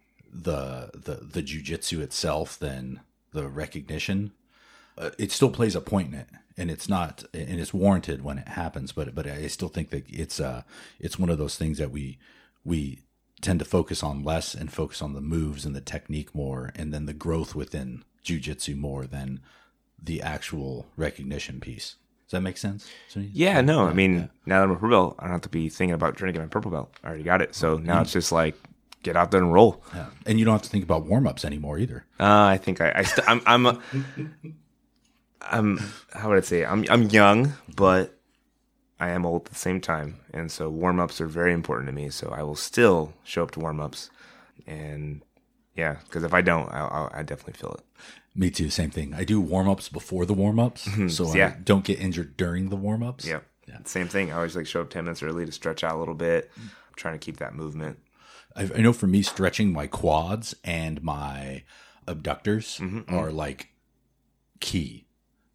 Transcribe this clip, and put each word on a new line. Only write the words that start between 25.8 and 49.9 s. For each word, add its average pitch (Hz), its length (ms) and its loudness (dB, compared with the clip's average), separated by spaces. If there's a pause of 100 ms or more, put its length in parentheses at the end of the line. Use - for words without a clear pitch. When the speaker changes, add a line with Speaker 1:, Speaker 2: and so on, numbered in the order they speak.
Speaker 2:
about 80 240 0
trying 95 160 -4
to 82 60 -4
get - 40 -6
my 80 60 -8
purple 107 220 -4
belt. 76 200 -6 (120)
I - 60 -10
already 78 140 -10
got 90 180 4
it. - 120 -2
So 80 240 2
now 82 220 2
Speaker 1:
Mm. - 40 4
Speaker 2:
it's - 100 -4
just 87 180 2
like, 80 240 2 (480)
get 85 120 -2
out 85 140 6
there 95 140 8
and 85 100 4
roll. 101 300 10 (100)
Speaker 1:
Yeah. 85 140 -10 (180)
And 110 140 4
you 110 60 6
don't 110 80 6
have 107 100 2
to - 60 -12
think 98 140 0
about 80 220 0
warm-ups 120 400 2
anymore 73 320 -6
either. 120 280 -4 (140)
Speaker 2:
Uh, - 40 4 (220)
I 95 120 6
think 92 240 -2
I, 80 140 4
I 98 80 2
st-, - 260 2
I'm, 117 160 6
I'm, 120 340 8 (120)
Speaker 1:
<laughs> - 640 -8 (840)
Speaker 2:
I'm, 107 380 0 (340)
how 107 160 -6
would 101 80 6
I 95 40 6
say 87 220 0
it? - 20 0
I'm, 101 240 0
I'm 117 200 6
young, 107 440 8 (220)
but 92 420 6 (840)
I 87 100 -2
am 87 160 0
old 85 200 0
at - 80 -18
the - 60 -14
same 92 220 -2
time. 78 340 -4 (180)
And 80 180 -8
so 80 180 -6
warm-ups 87 520 0
are 82 60 -4
very 85 260 2
important 69 340 -4
to 67 60 -8
me. 71 160 -8
So - 200 -10
I 65 140 -8
will 76 120 -6
still 85 580 4 (100)
show - 200 -4
up 78 80 -6
to - 80 -12
warm-ups. 76 500 -8 (560)
And 76 560 -10 (540)
yeah, 78 220 -2 (120)
'cause 82 140 -4
if 82 100 -2
I 90 80 8
don't, 85 320 2
I'll, 71 180 -4
I'll, 76 220 -4
I - 100 -8
definitely - 360 -12
feel - 140 -10
it. - 100 -16 (500)
Speaker 1:
Me 92 160 2
too. 80 200 -2
Same 80 200 0
thing. 73 240 -8
I 78 100 -4
do 104 160 2
warm-ups 95 500 0
before 87 360 -4